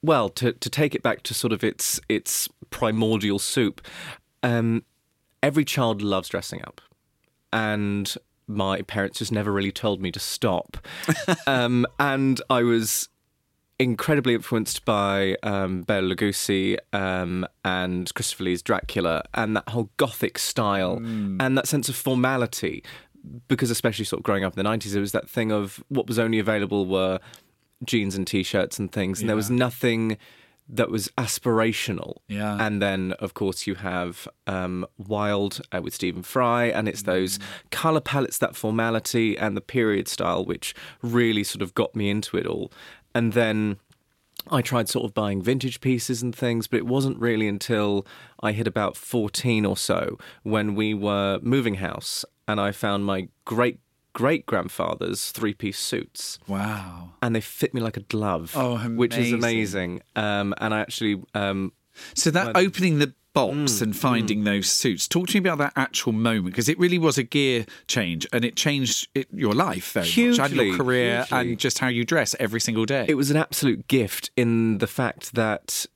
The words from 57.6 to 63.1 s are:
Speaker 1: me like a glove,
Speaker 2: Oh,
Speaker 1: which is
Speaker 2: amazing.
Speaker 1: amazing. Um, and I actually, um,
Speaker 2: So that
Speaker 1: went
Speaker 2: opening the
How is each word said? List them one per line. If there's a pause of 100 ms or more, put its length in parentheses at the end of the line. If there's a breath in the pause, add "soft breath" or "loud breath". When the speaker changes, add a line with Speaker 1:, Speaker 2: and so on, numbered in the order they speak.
Speaker 1:
me
like
a
glove,
Speaker 2:
Oh,
Speaker 1:
which
is
Speaker 2:
amazing.
Speaker 1:
amazing. (140)
Um,
and
I
actually, (120)
um, (420 loud breath)
Speaker 2:
So
that
Speaker 1:
went (100)
Speaker 2:
opening
the (200)